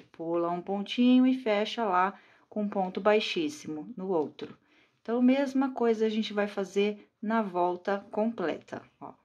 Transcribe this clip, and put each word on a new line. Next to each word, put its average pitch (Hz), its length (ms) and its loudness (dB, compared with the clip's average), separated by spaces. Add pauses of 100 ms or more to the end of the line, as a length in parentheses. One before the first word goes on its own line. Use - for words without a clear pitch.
(120)
Pula 170 400 -2
um 175 100 -4
pontinho 247 640 4
e 262 80 4
fecha 214 500 -2
lá 190 300 2 (340)
com - 140 -6
um 208 80 -2
ponto 190 320 -4
baixíssimo 156 960 0
no 190 120 -8
outro. 151 460 -4 (460)
Então, 240 200 0
mesma 262 500 4
coisa 226 340 2
a 220 40 2
gente 214 240 -2
vai 208 140 0
fazer 202 640 -2 (100)
na 220 220 0
volta 180 680 -2
completa, 208 720 -4 (200)
ó. 139 120 -16 (120)